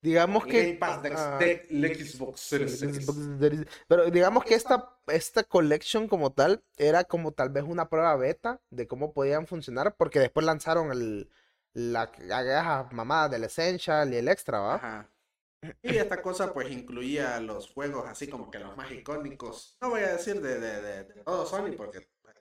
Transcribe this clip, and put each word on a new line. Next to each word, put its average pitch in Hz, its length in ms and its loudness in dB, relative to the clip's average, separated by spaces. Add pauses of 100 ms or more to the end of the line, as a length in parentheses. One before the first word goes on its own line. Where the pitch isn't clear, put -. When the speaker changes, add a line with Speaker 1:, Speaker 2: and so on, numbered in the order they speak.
Speaker 1:
Digamos 170 440 4
Speaker 2:
El 254 60 -6
Speaker 1:
que - 100 6
Speaker 2:
Game 175 160 2
Pass 160 240 -2
de, 147 140 -2
Speaker 1:
ah, 147 240 -2
Speaker 2:
de 175 320 4
la 151 160 2
Xbox 135 520 -6
Series 139 440 -2
Speaker 1:
el 143 60 -2
Speaker 2:
X. 139 160 -6
Speaker 1:
Xbox 147 340 -4
Series, 147 260 2 (220)
pero 175 240 6
digamos 180 340 6
que - 80 4
esta, 240 420 2 (120)
esta 160 360 0
collection 165 640 2
como 156 240 2
tal 151 320 4 (140)
era 156 280 4
como 165 260 -4
tal 135 180 -2
vez 143 140 -2
una 165 260 -4
prueba 160 260 4
beta 170 540 -2
de 123 180 -8
cómo 147 260 -6
podían 147 340 0
funcionar, 147 500 -2
porque 151 220 2
después 139 260 4
lanzaron 160 460 2
el, 107 360 -4 (460)
la, 120 460 -2
la, 104 240 -4
esas 135 500 0
mamadas 143 380 0
del 113 140 -4
Essential 160 680 0
y 120 40 0
el 120 100 0
Extra, 143 320 0
¿va? 104 160 0
Speaker 2:
Ajá. 113 340 -10 (720)
Y 233 160 0
esta 185 240 -2
cosa 185 320 -4
pues 127 160 -4
incluía 123 720 -6
los 107 320 -10
juegos 139 360 -6
así 120 200 -12
como 131 240 -12
que 104 80 -12
los 101 180 -16
más 131 140 -12
icónicos. 135 880 -12
No 254 80 -4
voy 220 120 -2
a 196 120 0
decir 202 260 -4
de, 131 200 -4
de, 107 220 -6
de, 98 240 -10
de - 180 -20
todo 170 240 -4
Sony 196 280 -4
porque 95 320 -14 (340)